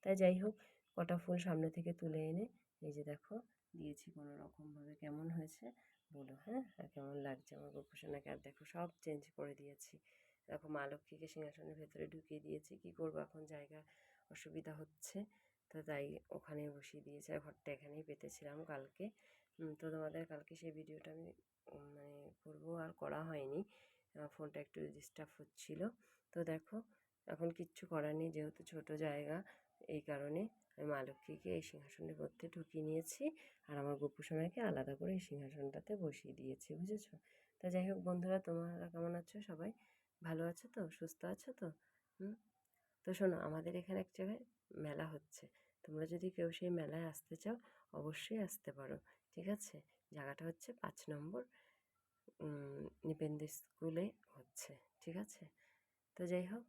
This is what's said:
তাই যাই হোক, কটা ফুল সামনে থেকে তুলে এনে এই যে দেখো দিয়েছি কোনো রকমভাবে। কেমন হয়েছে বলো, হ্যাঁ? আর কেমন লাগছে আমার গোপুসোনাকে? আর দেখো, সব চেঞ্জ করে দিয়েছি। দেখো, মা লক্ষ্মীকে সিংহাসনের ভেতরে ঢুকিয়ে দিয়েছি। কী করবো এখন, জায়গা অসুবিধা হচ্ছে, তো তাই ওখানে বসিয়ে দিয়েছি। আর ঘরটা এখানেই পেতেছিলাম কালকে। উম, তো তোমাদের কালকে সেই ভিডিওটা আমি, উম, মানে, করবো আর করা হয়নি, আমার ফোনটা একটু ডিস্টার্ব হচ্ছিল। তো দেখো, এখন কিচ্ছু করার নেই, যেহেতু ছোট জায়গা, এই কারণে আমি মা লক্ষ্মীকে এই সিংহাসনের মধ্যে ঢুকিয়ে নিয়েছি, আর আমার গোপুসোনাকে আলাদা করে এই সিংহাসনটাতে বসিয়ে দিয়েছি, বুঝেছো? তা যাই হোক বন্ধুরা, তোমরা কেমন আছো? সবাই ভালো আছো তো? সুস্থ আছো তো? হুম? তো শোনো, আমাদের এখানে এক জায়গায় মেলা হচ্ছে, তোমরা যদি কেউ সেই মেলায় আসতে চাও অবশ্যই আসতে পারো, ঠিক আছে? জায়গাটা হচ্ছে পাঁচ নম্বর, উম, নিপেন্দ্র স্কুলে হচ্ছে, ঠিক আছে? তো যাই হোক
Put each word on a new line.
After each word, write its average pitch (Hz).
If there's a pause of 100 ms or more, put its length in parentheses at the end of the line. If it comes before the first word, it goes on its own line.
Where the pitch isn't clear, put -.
তাই 196
যাই 185
হোক, 214 (440)
কটা 175
ফুল 175
সামনে 160
থেকে 170 (100)
তুলে 160 (100)
এনে 180 (360)
এই 151
যে 147
দেখো 151 (380)
দিয়েছি 151
কোনো 147 (100)
রকমভাবে। 151
কেমন 151 (100)
হয়েছে 156 (460)
বলো, 139 (100)
হ্যাঁ? 247 (160)
আর 147
কেমন 139 (120)
লাগছে 135
আমার 143
গোপুসোনাকে? 143
আর 147
দেখো, 147 (100)
সব 175 (180)
চেঞ্জ 147 (140)
করে 143
দিয়েছি। 143 (560)
দেখো, 151
মা 139
লক্ষ্মীকে 151
সিংহাসনের 156
ভেতরে 156
ঢুকিয়ে 156
দিয়েছি। 156 (100)
কী 175 (100)
করবো 160
এখন, 156 (120)
জায়গা 147 (520)
অসুবিধা 156
হচ্ছে, - (540)
তো 165 (100)
তাই 143 (320)
ওখানে 151 (160)
বসিয়ে 143
দিয়েছি। 147
আর 151
ঘরটা 151
এখানেই 147
পেতেছিলাম 147 (140)
কালকে। 139 (540)
উম, 156
তো 165
তোমাদের 160
কালকে 151
সেই 165
ভিডিওটা 156
আমি, 165
উম, - (100)
মানে, 143 (380)
করবো 156 (140)
আর 165 (100)
করা 147
হয়নি, 143 (560)
আমার 151
ফোনটা 151
একটু - (180)
ডিস্টার্ব 151
হচ্ছিল। 156 (520)
তো 170 (120)
দেখো, 160 (560)
এখন 165 (100)
কিচ্ছু -
করার 151
নেই, 160
যেহেতু 151 (100)
ছোট 156 (180)
জায়গা, 147 (580)
এই 151
কারণে 147 (340)
আমি 151
মা 139
লক্ষ্মীকে 151
এই 160
সিংহাসনের 156
মধ্যে 151 (100)
ঢুকিয়ে 160
নিয়েছি, 165 (460)
আর 147
আমার 143
গোপুসোনাকে 160 (100)
আলাদা 135
করে 175
এই 185
সিংহাসনটাতে 143 (120)
বসিয়ে 143
দিয়েছি, 131 (100)
বুঝেছো? 208 (440)
তা -
যাই 185
হোক 190
বন্ধুরা, 180
তোমরা 170
কেমন 170
আছো? 175 (120)
সবাই 175 (500)
ভালো 165
আছো 170
তো? 220 (160)
সুস্থ - (120)
আছো - (100)
তো? 185 (520)
হুম? 196 (760)
তো -
শোনো, 190 (100)
আমাদের 160
এখানে 190
এক -
জায়গায় 208 (440)
মেলা 151
হচ্ছে, - (400)
তোমরা 156
যদি 175
কেউ 170
সেই 180
মেলায় 160
আসতে -
চাও 233 (420)
অবশ্যই 156
আসতে -
পারো, 139 (360)
ঠিক 180
আছে? - (380)
জায়গাটা 139
হচ্ছে - (120)
পাঁচ - (160)
নম্বর, 160 (1040)
উম, 143 (240)
নিপেন্দ্র 151 (120)
স্কুলে 165 (280)
হচ্ছে, - (300)
ঠিক 165
আছে? - (720)
তো - (100)
যাই 180
হোক 233